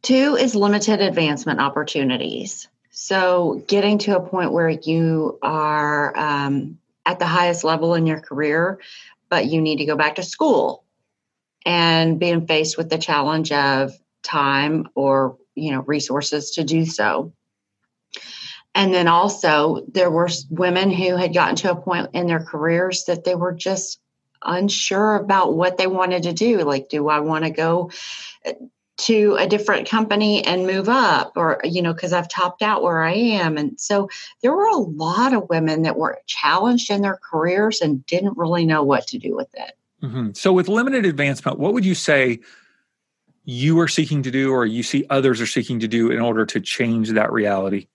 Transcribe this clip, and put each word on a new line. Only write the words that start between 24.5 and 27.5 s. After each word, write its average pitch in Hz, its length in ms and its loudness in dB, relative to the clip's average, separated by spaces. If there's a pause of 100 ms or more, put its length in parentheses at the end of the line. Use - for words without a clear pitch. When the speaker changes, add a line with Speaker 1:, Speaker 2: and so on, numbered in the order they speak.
Speaker 1:
about 190 380 2
what 180 240 0
they 190 100 2
wanted 185 360 0
to 175 100 -2
do. 208 300 2
Like, 139 260 -2
"Do 151 180 -2
I 151 120 2
wanna 156 320 -2